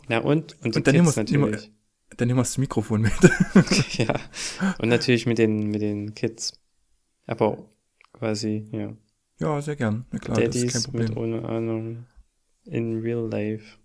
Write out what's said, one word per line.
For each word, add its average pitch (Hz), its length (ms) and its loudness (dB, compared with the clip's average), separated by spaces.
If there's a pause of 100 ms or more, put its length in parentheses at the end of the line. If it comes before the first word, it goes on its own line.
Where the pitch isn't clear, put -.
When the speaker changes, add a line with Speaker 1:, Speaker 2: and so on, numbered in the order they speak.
Speaker 1:
Na 117 100 0
und? 151 440 0
Und 117 120 -2
die - 40 -2
Speaker 2:
Und - 80 0
dann 139 80 6
nehmen 175 120 6
Speaker 1:
Kids 143 100 2
Speaker 2:
wir's, 110 140 -2
nehmen 131 140 2
wir, 107 80 0
Speaker 1:
natürlich. - 200 -10 (460)
Speaker 2:
dann 123 100 0
nehmen 123 100 2
wir 123 40 4
das - 160 -4
Mikrofon 113 440 0
mit. 107 100 2
Speaker 1:
<laughs> - 840 4
Ja. 110 180 0 (640)
Und 113 120 0
natürlich 117 340 4
mit 117 140 0
den, 107 320 2
mit 107 100 -2
den 104 340 -4
Kids. - 460 -8 (640)
Aber - 440 -2 (420)
quasi, 107 600 -4
ja. 107 220 -8 (440)
Speaker 2:
Ja, 151 240 -2
sehr 147 140 -6
gern. 113 340 -2
Na 110 80 -8
klar, - 180 -6
das 117 180 2
ist 123 80 -2
Speaker 1:
Daddies 123 120 -2
Speaker 2:
kein 117 80 -2
Problem. 117 260 -2
Speaker 1:
mit, 110 80 -6
ohne 113 320 -4
Ahnung, 113 580 -4 (580)
in 117 360 -4
real 117 300 -4
life. 107 540 -6